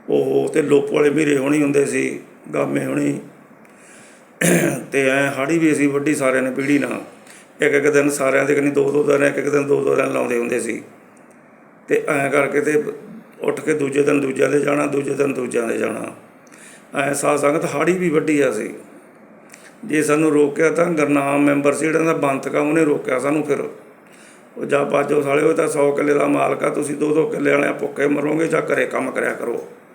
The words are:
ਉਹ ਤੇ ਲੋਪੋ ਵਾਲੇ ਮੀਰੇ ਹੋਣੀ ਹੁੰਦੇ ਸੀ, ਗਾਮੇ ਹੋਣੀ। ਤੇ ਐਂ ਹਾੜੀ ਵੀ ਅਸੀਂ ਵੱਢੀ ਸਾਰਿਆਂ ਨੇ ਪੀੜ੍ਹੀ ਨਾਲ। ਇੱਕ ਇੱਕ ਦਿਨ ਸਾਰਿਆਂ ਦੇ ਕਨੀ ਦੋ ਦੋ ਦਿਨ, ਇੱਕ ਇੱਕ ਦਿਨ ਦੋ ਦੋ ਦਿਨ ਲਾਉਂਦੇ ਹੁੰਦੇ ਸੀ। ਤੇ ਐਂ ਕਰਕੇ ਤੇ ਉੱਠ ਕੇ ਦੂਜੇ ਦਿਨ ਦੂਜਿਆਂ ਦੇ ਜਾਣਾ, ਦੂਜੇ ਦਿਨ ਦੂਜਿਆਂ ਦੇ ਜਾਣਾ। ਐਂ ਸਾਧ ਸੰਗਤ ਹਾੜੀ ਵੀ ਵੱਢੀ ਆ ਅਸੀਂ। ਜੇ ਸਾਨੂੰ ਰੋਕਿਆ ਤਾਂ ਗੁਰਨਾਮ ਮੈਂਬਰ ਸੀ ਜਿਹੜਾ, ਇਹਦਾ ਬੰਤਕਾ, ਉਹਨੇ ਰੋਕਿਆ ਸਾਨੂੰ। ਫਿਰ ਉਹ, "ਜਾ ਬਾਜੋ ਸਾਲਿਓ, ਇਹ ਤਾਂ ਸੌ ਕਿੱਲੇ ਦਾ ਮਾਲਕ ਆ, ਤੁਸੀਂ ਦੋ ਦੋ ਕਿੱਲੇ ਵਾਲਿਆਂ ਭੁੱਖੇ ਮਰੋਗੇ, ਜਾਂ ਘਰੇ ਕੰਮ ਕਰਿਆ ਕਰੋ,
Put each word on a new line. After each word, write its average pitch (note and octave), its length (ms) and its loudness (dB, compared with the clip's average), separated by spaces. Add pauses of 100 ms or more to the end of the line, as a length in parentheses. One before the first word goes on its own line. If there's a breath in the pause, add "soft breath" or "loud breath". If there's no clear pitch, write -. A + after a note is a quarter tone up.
ਉਹ C#3 440 0
ਤੇ D#3 80 2
ਲੋਪੋ C#3+ 340 2
ਵਾਲੇ D3 140 4
ਮੀਰੇ D3 280 2
ਹੋਣੀ C#3+ 260 0
ਹੁੰਦੇ C#3 220 2
ਸੀ, C3 340 -4 (340)
ਗਾਮੇ C#3 320 -2
ਹੋਣੀ। C#3+ 340 -2 (1700 loud breath)
ਤੇ C3+ 180 2
ਐਂ C3+ 220 0
ਹਾੜੀ C#3 260 -2
ਵੀ D#3+ 140 2
ਅਸੀਂ C#3+ 180 2
ਵੱਢੀ C#3+ 260 0
ਸਾਰਿਆਂ C3 280 0
ਨੇ C3 80 -2
ਪੀੜ੍ਹੀ C#3 280 0
ਨਾਲ। A#2 220 -4 (600 loud breath)
ਇੱਕ C#3+ 120 2
ਇੱਕ C#3+ 140 2
ਦਿਨ C#3+ 220 4
ਸਾਰਿਆਂ C#3 360 0
ਦੇ C#3+ 100 0
ਕਨੀ C#3+ 160 0
ਦੋ C#3 200 0
ਦੋ D3 120 2
ਦਿਨ, C#3+ 200 2
ਇੱਕ C#3+ 140 2
ਇੱਕ C#3+ 120 -2
ਦਿਨ C#3 180 0
ਦੋ C#3 160 2
ਦੋ C#3 120 2
ਦਿਨ C3+ 180 0
ਲਾਉਂਦੇ B2 240 -2
ਹੁੰਦੇ A#2+ 220 -2
ਸੀ। A2 240 -6 (1040)
ਤੇ D3+ 200 0
ਐਂ C#3 220 0
ਕਰਕੇ C#3 320 0
ਤੇ D3+ 220 0 (580)
ਉੱਠ C#3+ 200 -2
ਕੇ D3+ 120 -2
ਦੂਜੇ C#3 300 0
ਦਿਨ C#3+ 180 2
ਦੂਜਿਆਂ C3+ 280 0
ਦੇ C#3+ 100 2
ਜਾਣਾ, D3 260 0
ਦੂਜੇ C#3 280 -2
ਦਿਨ C#3 200 0
ਦੂਜਿਆਂ A#2+ 340 -4
ਦੇ A2+ 100 -2
ਜਾਣਾ। A2+ 280 -4 (880 loud breath)
ਐਂ C#3+ 180 -2
ਸਾਧ D3 260 0
ਸੰਗਤ D3 360 0
ਹਾੜੀ D#3+ 180 2
ਵੀ F3+ 160 0
ਵੱਢੀ D3 320 2
ਆ C3 80 2
ਅਸੀਂ। G#2+ 200 -4 (1160 loud breath)
ਜੇ D3+ 180 0
ਸਾਨੂੰ D3+ 280 2
ਰੋਕਿਆ D3 380 2
ਤਾਂ E3 160 2
ਗੁਰਨਾਮ C#3+ 580 2
ਮੈਂਬਰ C#3+ 300 2
ਸੀ D3+ 120 0
ਜਿਹੜਾ, D#3+ 140 0
ਇਹਦਾ D#3+ 140 2
ਬੰਤਕਾ, C#3 460 0
ਉਹਨੇ D#3 260 2
ਰੋਕਿਆ C3 340 0
ਸਾਨੂੰ। D3 240 -2
ਫਿਰ C#3+ 180 -2
ਉਹ, - 1040 -14
"ਜਾ C#3+ 180 0
ਬਾਜੋ C#3+ 380 0
ਸਾਲਿਓ, D3 280 2
ਇਹ D#3 60 2
ਤਾਂ - 120 0
ਸੌ C#3+ 240 2
ਕਿੱਲੇ C#3+ 220 0
ਦਾ C#3+ 140 2
ਮਾਲਕ C#3 360 0
ਆ, D3 60 0
ਤੁਸੀਂ D3 260 -4
ਦੋ D3+ 200 0
ਦੋ D3+ 120 2
ਕਿੱਲੇ C#3+ 240 0
ਵਾਲਿਆਂ C#3+ 220 2
ਭੁੱਖੇ C#3+ 340 -2
ਮਰੋਗੇ, D3 400 0
ਜਾਂ D#3 140 0
ਘਰੇ C3+ 240 0
ਕੰਮ B2+ 260 -4
ਕਰਿਆ A#2+ 220 -4
ਕਰੋ, - 340 -6 (280)